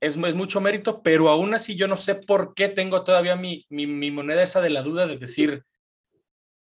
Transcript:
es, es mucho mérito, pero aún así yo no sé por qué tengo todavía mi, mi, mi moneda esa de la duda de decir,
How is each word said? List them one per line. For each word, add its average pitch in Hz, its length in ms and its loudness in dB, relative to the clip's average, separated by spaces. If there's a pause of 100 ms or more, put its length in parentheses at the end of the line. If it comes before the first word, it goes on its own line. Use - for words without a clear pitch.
es, 147 160 -2
es 170 180 -2
mucho 190 260 -4
mérito, 208 420 -2
pero 160 260 6
aún 180 260 2
así 220 220 -4
yo 190 100 0
no 190 100 0
sé 196 180 0
por 196 400 0
qué 196 140 2
tengo 190 360 -2
todavía 180 320 4
mi, 180 320 -8
mi, 147 180 -6
mi 147 240 -4
moneda 147 320 0
esa 180 180 0
de 170 100 0
la 139 120 -2
duda 165 240 -2
de 147 100 -8
decir, 139 480 -2 (1080)